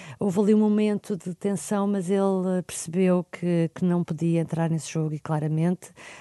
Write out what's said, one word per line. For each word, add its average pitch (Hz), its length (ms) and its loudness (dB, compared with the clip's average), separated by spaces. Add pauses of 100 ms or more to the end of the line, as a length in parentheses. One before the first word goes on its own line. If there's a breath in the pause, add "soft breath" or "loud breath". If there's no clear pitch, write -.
(180 loud breath)
houve 196 220 0
ali 208 160 4
um - 20 6
momento 208 580 2
de 175 200 -8
tensão, 202 500 -2
mas 196 240 -2
ele, 190 480 2
eh, 180 40 -4
percebeu 180 680 0
que, 170 420 0
que - 120 -4
não 175 180 4
podia 165 380 0
entrar 165 280 0
nesse 160 220 -4
jogo 156 240 -2
e 151 60 -6
claramente, 156 720 -2 (300 loud breath)